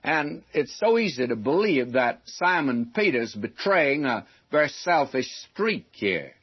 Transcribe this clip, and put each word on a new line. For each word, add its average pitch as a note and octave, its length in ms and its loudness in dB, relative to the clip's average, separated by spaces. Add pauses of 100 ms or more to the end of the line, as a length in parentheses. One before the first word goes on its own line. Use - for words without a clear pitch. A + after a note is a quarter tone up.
And D#3 480 -2
it's - 260 -2
so A3+ 200 4
easy C#3 280 0
to A#2+ 120 -2
believe C3+ 560 0
that B2 320 2
Simon C#3+ 680 0
Peter's C3+ 400 0
betraying D3 720 0
a A2+ 200 -2 (260)
very D3+ 180 4
selfish C#3+ 640 0 (200)
streak G3+ 420 -4
here. E2 500 -4